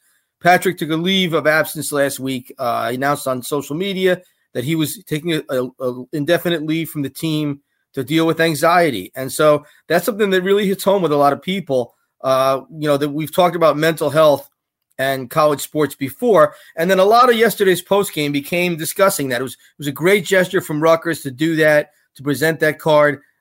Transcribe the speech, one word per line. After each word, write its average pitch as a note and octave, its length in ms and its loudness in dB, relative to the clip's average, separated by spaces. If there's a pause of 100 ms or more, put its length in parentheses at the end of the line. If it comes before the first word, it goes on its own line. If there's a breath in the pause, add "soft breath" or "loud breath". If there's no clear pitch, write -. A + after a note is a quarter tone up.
(400)
Patrick F3+ 360 2
took D#3 140 -4
a D#3+ 40 -2
leave F#3 380 0
of D3+ 140 0
absence D3+ 440 0
last C#3 280 -2
week. C3 400 -8
Uh, A#2 300 -2
he B2 60 -4
announced C#3 320 -2
on B2+ 140 -4
social C#3+ 340 -6
media F#3 460 -2 (320 soft breath)
that B2 100 -6
he D#3 120 -2
was D#3 300 -4
taking D3+ 280 -4
a, D#3 160 -4
a, C3 180 -2 (120)
a B2+ 320 -6
indefinite D#3+ 520 -2
leave D#3+ 260 -4
from D3+ 120 -8
the C3+ 80 -6
team D3+ 520 -6 (320)
to C3+ 100 -6
deal D#3+ 240 0
with E3 140 0
anxiety. D#3+ 720 0
And C3 160 -10
so D3+ 340 2 (220 soft breath)
that's F3 180 0
something G#3 260 -2
that F#3 120 2
really G3 240 2
hits F#3+ 160 -4
home G3 180 2
with D#3 120 0
a D3 40 2
lot C#3+ 160 4
of C3 80 -8
people, C#3+ 540 -4 (260)
uh, C3 480 2
you D3+ 180 -8
know, C#3+ 100 2
that D3 120 -2
we've C#3+ 240 -6
talked F3 220 2
about D#3 220 4
mental D#3 320 0
health D3 400 4 (500)
and C3 300 -2
college D3+ 320 2
sports D3+ 340 -4
before. D3+ 580 2 (220 loud breath)
And E3+ 160 0
then F#3+ 80 2
a F#3 60 6
lot A#3+ 240 6
of A#3 80 4
yesterday's G3 440 2
post G3 320 -2
game D3 200 -4
became F3 420 -2
discussing D#3+ 540 -2
that. B2 100 -4
It C3+ 60 -6
was, B2 80 -10
it - 240 -20
was C#3+ 100 -8
a C#3+ 60 -4
great F3+ 320 0
gesture F#3 360 0
from D3+ 220 -6
Rutgers E3 380 0
to C#3 100 -10
do D#3+ 240 -2
that, D3+ 360 2 (240)
to C3+ 80 -20
present D3 360 -2
that D#3 200 0
card, D3 420 2 (200 soft breath)